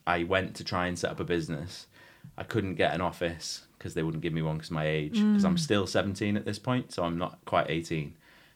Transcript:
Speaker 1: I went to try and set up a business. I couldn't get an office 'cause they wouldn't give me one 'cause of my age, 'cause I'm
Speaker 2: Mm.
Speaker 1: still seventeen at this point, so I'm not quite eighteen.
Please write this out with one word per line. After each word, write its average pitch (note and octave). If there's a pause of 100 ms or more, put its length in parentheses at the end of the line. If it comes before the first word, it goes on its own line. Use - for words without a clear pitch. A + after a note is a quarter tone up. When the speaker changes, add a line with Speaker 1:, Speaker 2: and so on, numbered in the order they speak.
Speaker 1:
I F2
went F2+
to -
try F2+
and F2
set E2
up D#2
a -
business. E2 (500)
I -
couldn't G2
get D#2
an E2+
office E2+ (140)
'cause E2+
they E2
wouldn't D#2+
give E2
me D#2+
one D#2
'cause -
of F2
my D#2
age, D#2
'cause G#3
I'm F3+
Speaker 2:
Mm. F3
Speaker 1:
still G#2
seventeen G2+
at -
this G#2
point, B2+
so F2+
I'm E2+
not -
quite F2
eighteen. D#2 (400)